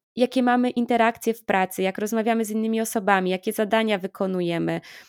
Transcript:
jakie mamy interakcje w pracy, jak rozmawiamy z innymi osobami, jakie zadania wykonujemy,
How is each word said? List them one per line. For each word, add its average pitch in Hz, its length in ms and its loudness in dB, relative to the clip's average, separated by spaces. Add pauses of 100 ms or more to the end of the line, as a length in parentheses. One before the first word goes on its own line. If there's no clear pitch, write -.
(160)
jakie 247 260 2
mamy 247 280 2
interakcje 233 640 0
w - 100 -18
pracy, 190 380 0
jak 190 160 -2
rozmawiamy 226 460 0
z 208 60 -10
innymi 220 300 0
osobami, 196 500 0
jakie 185 220 -2
zadania 220 460 0
wykonujemy, 175 800 -2 (280)